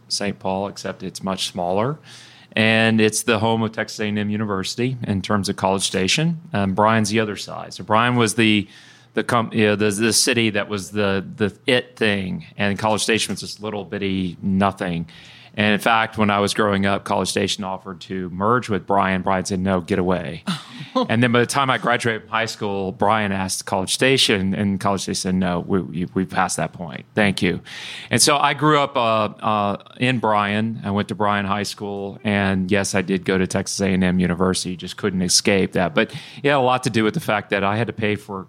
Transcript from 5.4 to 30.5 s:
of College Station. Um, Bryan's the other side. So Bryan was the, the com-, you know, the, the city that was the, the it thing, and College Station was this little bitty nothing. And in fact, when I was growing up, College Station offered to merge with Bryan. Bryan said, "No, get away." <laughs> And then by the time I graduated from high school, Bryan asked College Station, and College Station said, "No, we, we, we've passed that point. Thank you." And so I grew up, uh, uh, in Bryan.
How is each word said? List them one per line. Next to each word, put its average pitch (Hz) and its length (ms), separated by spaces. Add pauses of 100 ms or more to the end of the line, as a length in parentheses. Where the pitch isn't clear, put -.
of 98 80
College 95 260
Station. 156 560 (140)
Um, 98 220
Bryan's 107 340
the 110 120
other 104 160
side. 85 360
So - 120
Bryan 113 320
was 113 180
the, 107 340 (460)
the 107 100
com-, 117 280
you 110 140
know, 104 100
the, 107 140
the 107 220
city 113 380
that 101 180
was 98 220
the, 98 360 (100)
the 98 200 (100)
it 123 300
thing, 95 500 (120)
and 101 200
College 107 240
Station 110 300
was 92 80
this 92 200
little 104 240
bitty 95 580
nothing. 95 680 (500)
And 107 140
in 101 80
fact, 113 380
when 107 100
I 101 120
was 101 120
growing 101 320
up, 101 200
College 98 240
Station 101 360
offered 92 380
to 92 260
merge 104 400
with 95 180
Bryan. 95 360
Bryan 92 240
said, 98 120
"No, 92 220
get 92 180
away." 87 500
<laughs> 180 60 (560)
And 113 120
then 123 80
by 120 100
the 120 60
time 135 220
I 131 80
graduated 117 460
from 87 80
high 113 160
school, 98 440
Bryan 104 400
asked 95 360
College 95 260
Station, 113 600
and 98 260
College 101 220
Station 98 120
said, 95 200
"No, 90 260
we, 92 200
we, 87 320
we've 95 160
passed 92 300
that 82 160
point. 82 400
Thank 101 260
you." 87 200 (500)
And 120 100
so 151 160
I 143 160
grew 151 260
up, 139 180
uh, 131 40 (420)
uh, 101 560
in 123 200
Bryan. 107 680